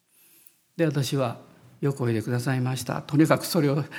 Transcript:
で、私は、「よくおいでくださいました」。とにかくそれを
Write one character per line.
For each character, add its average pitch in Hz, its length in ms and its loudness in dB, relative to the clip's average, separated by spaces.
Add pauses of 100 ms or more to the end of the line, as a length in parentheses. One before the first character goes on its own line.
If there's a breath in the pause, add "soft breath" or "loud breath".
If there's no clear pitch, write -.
(760 soft breath)
で、 165 80 2
私 143 300 0
は、 123 220 -2 (440)
「よ 139 120 0
く 131 100 -6
お 117 60 0
い 113 40 0
で 110 80 0
く - 80 -8
だ 123 100 -2
さ 131 160 -2
い 127 60 -2
ま 127 140 -2
し - 80 -8
た」。 - 200 -4
と 147 140 -2
に 156 100 6
か 135 100 6
く - 80 -6
そ 170 160 0
れ 147 80 4
を 143 140 0 (160 loud breath)